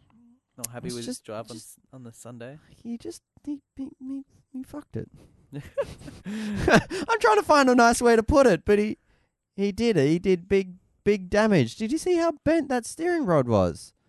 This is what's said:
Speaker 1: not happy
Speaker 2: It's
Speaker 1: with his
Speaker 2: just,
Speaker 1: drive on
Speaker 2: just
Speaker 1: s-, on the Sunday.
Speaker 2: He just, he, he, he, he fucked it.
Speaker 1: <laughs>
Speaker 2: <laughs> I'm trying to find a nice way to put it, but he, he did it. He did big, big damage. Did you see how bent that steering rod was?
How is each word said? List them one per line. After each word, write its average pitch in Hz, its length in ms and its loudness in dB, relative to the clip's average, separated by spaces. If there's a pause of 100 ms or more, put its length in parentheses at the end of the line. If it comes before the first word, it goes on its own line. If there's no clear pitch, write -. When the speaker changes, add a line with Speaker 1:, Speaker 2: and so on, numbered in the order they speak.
(580)
Speaker 1:
not 120 100 -10
happy 120 200 -12
Speaker 2:
It's 123 80 -8
Speaker 1:
with 117 100 -10
his 123 120 -10
Speaker 2:
just, - 80 -20
Speaker 1:
drive 113 260 -12
on 117 60 -14
Speaker 2:
just - 200 -20
Speaker 1:
s-, - 60 -20 (100)
on 131 100 -20
the 117 100 -20
Sunday. 123 440 -18 (120)
Speaker 2:
He 233 280 -14
just, - 240 -14 (220)
he, 294 180 -10 (140)
he, 269 140 -12 (100)
he, 269 240 -12 (280)
he 262 120 -12
fucked - 340 -16
it. - 120 -10 (420)
Speaker 1:
<laughs> - 20 -
Speaker 2:
<laughs> - 720 -10
I'm 220 920 -2
trying 427 180 4
to 392 60 0
find 285 260 4
a 247 60 4
nice 233 260 4
way 233 140 4
to 220 80 2
put 262 240 4
it, 175 180 2
but 208 140 4
he, 214 180 -4 (580)
he 202 160 -2
did 220 260 0
it. 139 120 4
He 170 100 2
did 185 300 0
big, 190 260 0 (280)
big 202 260 0
damage. 202 480 2
Did 220 140 -4
you 320 60 -2
see 359 200 0
how 330 160 0 (100)
bent 311 260 2
that 247 160 -4
steering 330 400 -4
rod 151 220 2
was? 95 460 0 (160)